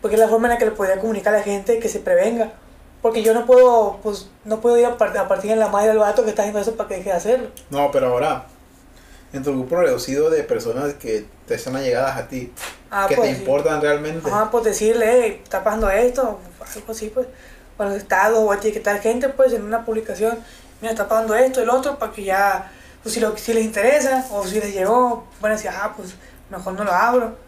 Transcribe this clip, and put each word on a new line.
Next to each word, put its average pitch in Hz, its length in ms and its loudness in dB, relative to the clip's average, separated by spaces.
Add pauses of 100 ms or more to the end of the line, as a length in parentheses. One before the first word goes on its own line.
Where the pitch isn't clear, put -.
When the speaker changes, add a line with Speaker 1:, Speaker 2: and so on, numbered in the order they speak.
Speaker 1:
Porque 214 140 0
es 220 40 4
la 220 80 8
forma 226 200 2
en 240 60 4
la 233 60 0
que 226 60 2
le 214 60 2
podría 190 280 0
comunicar 208 340 -2
a 208 60 4
la 202 40 -2
gente 202 360 -2
que 226 100 -4
se - 100 -6
prevenga. 214 520 2 (500)
Porque 226 220 0
yo 220 100 4
no 233 120 0
puedo, 240 580 6
pues, 202 260 -6 (140)
no 214 160 -4
puedo 240 180 4
ir 240 80 6
a 240 120 -2
par-, 208 200 0
a 185 100 0
partir 196 240 0
en 220 80 2
la 214 100 2
madre 208 200 2
del 220 100 4
vato 208 240 2
que 220 60 0
está 214 140 -2
haciendo 208 160 -2
eso 220 160 -4
para - 140 -6
que 196 60 -6
deje 185 160 -8
de 180 40 0
hacerlo. 220 320 0 (220)
Speaker 2:
No, 143 220 0
pero 131 160 2
ahora, 123 380 0 (880)
en 135 100 -8
tu 143 80 -2
grupo 131 240 -2
reducido 131 540 0
de 156 140 0
personas 123 520 -4
que 107 300 -6 (220)
te 147 80 -4
están 131 200 -8
allegadas 131 420 -2
a 117 100 -10
ti, 123 240 -12 (380)
Speaker 1:
Ah, 196 200 0
Speaker 2:
que - 60 2
Speaker 1:
pues, 240 140 2
Speaker 2:
te - 60 -2
Speaker 1:
sí. 123 60 -10
Speaker 2:
importan 147 400 0
realmente. 151 480 -2
Speaker 1:
Ajá, 214 200 0
pues 233 140 0
decirle, 226 640 2
"Ey, 208 180 -4
está 185 200 -6
pasando 214 260 0
esto", 233 500 0 (360)
algo 214 160 -14
así, 220 220 -10
pues. 254 140 -2 (480)
Cuando 202 200 -4
está, 208 380 2
o 214 200 4
etiquetar 202 480 -2
gente, 247 280 0
pues, 262 240 2
en 208 100 -4
una 226 220 -4
publicación, 220 540 -4 (420)
"Mira, 226 120 -4
está 208 140 -4
pasando 220 280 0
esto, 254 260 4
el 226 80 0
otro", 262 300 0
para 220 140 -6
que 208 100 -12
ya, 196 480 0 (320)
pues, 220 100 -6
si 240 60 -4
lo, 202 180 0
si - 160 -4
les 220 120 2
interesa, 262 680 2
o 202 160 -6
si 208 120 -2
les 202 140 -6
llegó, 226 540 0 (140)
van 214 100 -2
a 214 40 0
decir, 208 180 -8
"Ah, 208 220 -6
pues, 185 200 -16 (340)
mejor 190 240 -10
no 196 100 -8
lo 196 100 -2
abro" 226 420 2 (120)